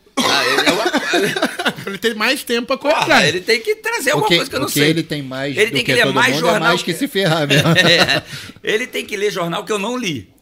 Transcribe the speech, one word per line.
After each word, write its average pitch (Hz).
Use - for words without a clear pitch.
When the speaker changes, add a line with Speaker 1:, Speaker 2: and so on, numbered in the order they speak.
Speaker 1:
Tá? 139
Ele, -
eu 175
Speaker 2:
<laughs> -
Ele 196
tem 226
mais 226
tempo 240
pra 269
Speaker 1:
Porra, 285
Speaker 2:
acordar. 262
Speaker 1:
ele 170
tem 226
que 427
trazer 440
Speaker 3:
O -
Speaker 1:
alguma 427
Speaker 3:
que, -
Speaker 1:
coisa -
que -
eu -
não -
Speaker 3:
o -
que -
Speaker 1:
sei. 147
Speaker 3:
ele 160
tem 151
mais 135
Speaker 1:
Ele 208
Speaker 3:
do -
Speaker 1:
tem 247
que 139
Speaker 3:
que -
Speaker 1:
ler 233
Speaker 3:
todo 135
Speaker 1:
mais 247
Speaker 3:
mundo -
é -
Speaker 1:
jornal -
Speaker 3:
mais 175
que 180
Speaker 1:
que 165
Speaker 3:
se 269
ferrar 165
mesmo. 151
Speaker 1:
<laughs> 165
É. 165
Ele 220
tem 240
que 214
ler 196
jornal 175
que 220
eu 214
não 220
li, 170